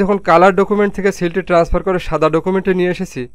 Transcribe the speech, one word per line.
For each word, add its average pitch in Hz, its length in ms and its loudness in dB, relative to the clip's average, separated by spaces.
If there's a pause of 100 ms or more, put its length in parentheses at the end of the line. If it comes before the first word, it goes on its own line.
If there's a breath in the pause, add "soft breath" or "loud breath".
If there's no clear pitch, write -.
যখন 202 140 0 (120)
কালার 175 320 6
ডকুমেন্ট 202 360 0
থেকে 196 220 0
সিলটি 180 300 -4
ট্রান্সফার 170 380 2
করে 185 120 0 (100)
সাদা 156 280 0
ডকুমেন্টে 190 420 -2
নিয়ে 180 160 0
এসেছি, 160 280 -8 (120)